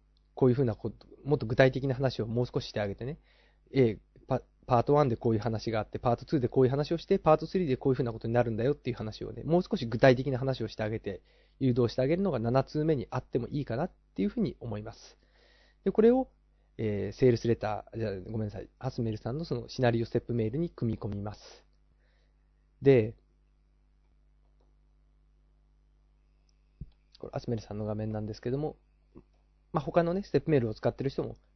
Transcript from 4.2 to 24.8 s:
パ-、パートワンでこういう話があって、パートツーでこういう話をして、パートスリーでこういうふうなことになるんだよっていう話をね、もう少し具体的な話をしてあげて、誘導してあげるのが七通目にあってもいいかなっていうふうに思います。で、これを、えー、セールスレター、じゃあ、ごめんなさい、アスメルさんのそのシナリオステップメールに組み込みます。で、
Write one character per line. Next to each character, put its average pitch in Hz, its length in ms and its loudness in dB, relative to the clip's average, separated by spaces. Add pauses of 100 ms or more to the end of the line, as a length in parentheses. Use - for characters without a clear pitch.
パ-、 127 140 -2 (240)
パ 123 140 2
ー 117 40 4
ト 143 100 2
ワ 147 100 6
ン 139 60 2
で 113 80 -2
こ 117 140 0
う - 40 4
い - 20 2
う 104 40 -4
話 113 280 -4
が 110 100 -2
あ 104 40 -2
っ - 40 -16
て、 - 120 -10
パ 120 140 0
ー - 20 0
ト - 100 -6
ツ 165 120 0
ー - 20 -2
で 123 80 0
こ 135 140 2
う 131 40 8
い - 40 8
う - 20 -4
話 143 220 -2
を 165 40 0
し - 80 -12
て、 196 140 2
パ 156 140 6
ー 160 40 6
ト 160 80 -6
ス 190 140 -2
リ 180 60 0
ー - 20 -2
で 127 100 0
こ - 120 0
う 131 40 4
い - 0 -
う - 20 -2
ふ - 40 -2
う 143 40 0
な 113 100 -4
こ 113 60 -10
と - 80 -8
に 113 60 0
な 120 80 6
る 117 100 0
ん 110 40 -4
だ 113 80 0
よ 139 100 2
っ - 20 -12
て - 140 -8
い 117 40 -2
う - 20 -12
話 107 300 -8
を 98 80 -10
ね、 117 100 -12
も 165 160 4
う 185 40 2
少 - 120 -6
し 139 100 -4
具 113 120 -2
体 131 180 8
的 131 160 -4
な 123 80 -2
話 131 240 -4
を 110 40 -4
し - 80 -16
て 110 80 -4
あ 107 60 -2
げ 110 100 -4
て、 98 220 -8 (380)
誘 131 140 2
導 120 160 2
し - 60 -12
て 127 60 0
あ 131 60 2
げ 160 80 2
る 185 60 0
の 196 100 0
が 127 80 -2
七 120 240 2
通 151 220 -4
目 160 100 2
に 123 140 -4
あ 117 80 -6
っ 127 60 -4
て - 160 -2
も 117 100 -6
い 147 120 -4
い 127 40 -6
か 117 100 -6
な 147 100 -2
っ 185 60 -8 (240)
て 185 60 -2
い 196 40 0
う 208 40 0
ふ - 80 -12
う - 40 0
に 156 180 -2
思 110 180 -8
い 107 60 -10
ま 113 100 -14
す。 - 240 -20 (640)
で、 196 80 0
こ 214 100 4
れ 233 100 8
を、 262 180 2 (480)
え 104 360 -2
ー、 - 40 -20
セ 131 100 6
ー 123 40 8
ル 113 60 4
ス - 120 -4
レ 113 80 2
タ 104 360 -6
ー、 113 40 -10
じ 113 80 -6
ゃ 107 40 -4
あ、 98 100 -6 (120)
ご 113 60 -6
め 110 80 -2
ん - 20 -4
な 101 40 -8
さ 110 100 -10
い、 - 80 -14 (100)
ア 131 100 -6
ス - 120 -6
メ 113 100 -2
ル 107 60 -6
さ 113 140 -8
ん 135 60 -6
の 165 60 -6
そ 156 120 -6
の 117 120 -8
シ - 140 -6
ナ 120 100 6
リ 117 100 2
オ 113 40 -4
ス - 60 -10
テ 123 80 0
ッ - 20 -4
プ - 120 -6
メ 117 140 0
ー 110 40 -6
ル 131 60 -6
に 170 120 -2
組 113 240 -4
み 104 60 -8
込 107 100 -6
み 101 120 -8
ま 104 120 -8
す。 - 320 -20 (1160)
で、 123 340 4 (4000)